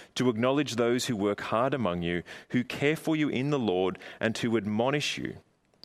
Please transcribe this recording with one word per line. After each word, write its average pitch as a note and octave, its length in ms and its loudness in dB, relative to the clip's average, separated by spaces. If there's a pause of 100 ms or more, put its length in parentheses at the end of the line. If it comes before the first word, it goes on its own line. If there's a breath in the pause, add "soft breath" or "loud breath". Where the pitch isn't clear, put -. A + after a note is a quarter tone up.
(160 loud breath)
to B2+ 120 2
acknowledge B2 460 2
those A#2+ 320 2
who B2 100 -2
work G2+ 240 0
hard B2 320 0
among F2+ 300 0
you, E2+ 220 -2 (260 loud breath)
who B2 140 0
care D3 320 0
for D#3+ 180 -2
you D3+ 140 2
in C3+ 220 -2
the D3 100 0
Lord, F#2 360 2 (220 loud breath)
and A2+ 180 0
to A2+ 200 0
admonish A#2 640 0
you. - 180 -6 (480)